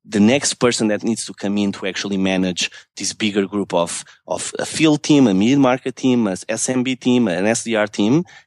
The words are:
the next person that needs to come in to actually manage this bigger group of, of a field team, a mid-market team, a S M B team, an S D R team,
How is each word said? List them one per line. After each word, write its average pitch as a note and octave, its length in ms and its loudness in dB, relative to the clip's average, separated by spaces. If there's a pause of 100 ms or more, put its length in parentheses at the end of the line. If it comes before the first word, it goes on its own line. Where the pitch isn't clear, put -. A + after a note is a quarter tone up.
the G#2+ 120 0
next B2 340 2
person A#2+ 320 0
that G#2 160 -2
needs A2 240 -4
to G2 80 -14
come G2+ 240 -4
in G2+ 140 0
to - 120 -10
actually G2 320 -4
manage F#2+ 540 0 (260)
this G2+ 160 -6
bigger G2+ 320 -2
group F#2+ 300 -4
of, E2+ 300 -2 (240)
of - 280 -6
a - 80 -4
field D3+ 380 0
team, C#3+ 240 4
a G2 80 2
mid-market B2+ 640 2
team, B2 320 2
a F#2 80 -4 (120)
S A2 200 -4
M B2+ 160 -2
B B2+ 100 -4
team, B2 320 2
an F2 180 -2
S A2+ 200 0
D A2+ 100 -4
R G#2+ 140 0
team, A#2 360 2 (220)